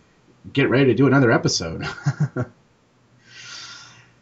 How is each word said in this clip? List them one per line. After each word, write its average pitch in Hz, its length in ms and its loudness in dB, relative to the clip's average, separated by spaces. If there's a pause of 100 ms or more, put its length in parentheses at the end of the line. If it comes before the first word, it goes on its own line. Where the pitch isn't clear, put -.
(520)
get 139 180 0
ready 135 180 4
to 120 60 4
do 131 140 4
another 123 240 4
episode. 110 540 -2 (500)
<laughs> 127 100 -4 (1800)